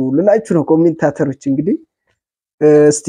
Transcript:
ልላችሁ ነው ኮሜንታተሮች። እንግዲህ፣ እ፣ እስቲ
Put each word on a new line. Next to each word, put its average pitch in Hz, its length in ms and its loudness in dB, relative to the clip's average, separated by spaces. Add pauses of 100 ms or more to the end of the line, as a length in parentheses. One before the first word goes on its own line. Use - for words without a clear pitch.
(120)
ልላችሁ 196 420 0
ነው 160 120 0
ኮሜንታተሮች። 160 800 -2
እንግዲህ፣ 156 300 -2 (840)
እ፣ 151 60 2 (180)
እስቲ 147 240 -2